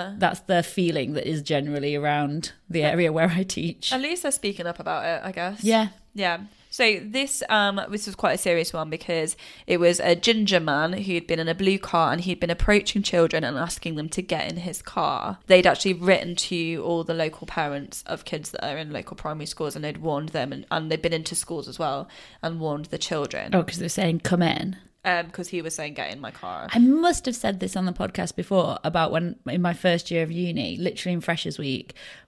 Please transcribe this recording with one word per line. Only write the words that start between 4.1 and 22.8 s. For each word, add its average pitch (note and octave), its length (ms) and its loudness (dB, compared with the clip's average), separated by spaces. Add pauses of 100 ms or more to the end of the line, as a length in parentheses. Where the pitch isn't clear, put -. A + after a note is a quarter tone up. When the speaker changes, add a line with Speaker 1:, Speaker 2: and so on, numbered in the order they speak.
Speaker 2:
they're C#4+ 80 0
speaking G3+ 360 -4
up E3+ 120 -6
about D#3+ 260 -4
it, E3 200 -2
I F#3+ 60 -6
guess. F#3 320 -6
Speaker 1:
Yeah. A3 260 4 (240)
Speaker 2:
Yeah. F3+ 280 0 (280)
So G#3+ 340 4
this, C4 460 -2
um, G3+ 300 2 (100)
this G#3 180 -6
was G3 80 -10
quite D#3+ 180 2
a F3+ 60 0
serious E3+ 340 2
one D#3 160 -4
because D#3+ 480 -2 (300)
it F3 120 4
was F3 200 6
a E3+ 160 6
ginger G3+ 440 4
man D#3+ 340 2
who'd F#3 340 -4
been E3 120 0
in E3 80 -2
a E3 80 2
blue F#3+ 220 4
car E3 340 2
and E3 80 0
he'd F3 200 -4
been E3+ 100 0
approaching G3+ 540 2
children E3 400 4
and C3+ 160 -2
asking E3 360 -4
them D3+ 140 -4
to - 140 -4
get - 280 -2
in E3 60 -8
his F3 240 -8
car. - 640 -2
They'd F#3 220 8
actually F3+ 260 4
written F3 420 2
to E3 480 -2
all E3+ 200 0
the E3 100 -2
local D#3+ 320 -4
parents C#3+ 600 -6
of - 180 -8
kids D3+ 260 -8
that - 160 -6
are D3 120 -6
in D3+ 120 -10
local - 240 -8
primary D3+ 300 -8
schools D3+ 300 -6
and D3+ 100 -8
they'd D3+ 120 -6
warned D#3 320 -4
them C#3 220 -4
and, C#3 200 -10
and D#3+ 200 -4
they'd D#3 100 0
been E3 120 0
into D#3+ 220 -4
schools D#3+ 320 -6
as B2+ 100 -12
well C#3+ 320 -4 (320)
and E3 180 -6
warned D3+ 260 -4